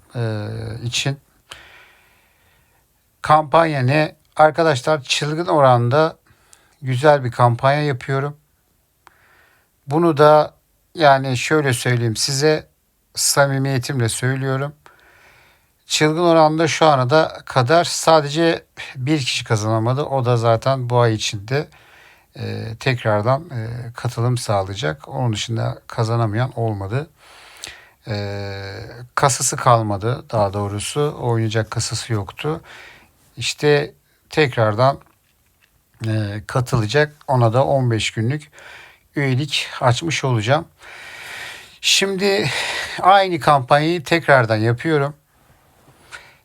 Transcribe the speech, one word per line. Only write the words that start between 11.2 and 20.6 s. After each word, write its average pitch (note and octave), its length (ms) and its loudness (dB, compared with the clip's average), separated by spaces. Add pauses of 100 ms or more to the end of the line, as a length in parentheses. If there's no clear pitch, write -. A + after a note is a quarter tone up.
şöyle C#3+ 360 0
söyleyeyim A#2+ 440 -2
size, D3+ 500 0 (480)
samimiyetimle C3+ 920 0
söylüyorum. C3+ 640 -4 (1120)
Çılgın D#3 360 0
oranda D#3+ 460 4
şu D#3+ 180 2
ana B2+ 240 4
da D#3 340 2
kadar D3+ 400 2
sadece D#3+ 800 2 (320)
bir C#3+ 220 0
kişi - 260 -4
kazanamadı. A2+ 580 0
O C3+ 220 -2
da A#2+ 120 2
zaten A#2 540 0